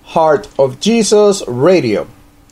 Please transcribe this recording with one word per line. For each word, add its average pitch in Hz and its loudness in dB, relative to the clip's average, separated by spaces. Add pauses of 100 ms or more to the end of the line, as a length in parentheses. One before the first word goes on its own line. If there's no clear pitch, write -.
(160)
Heart 156 0 (100)
of 131 -2
Jesus 208 0
Radio, 123 0 (440)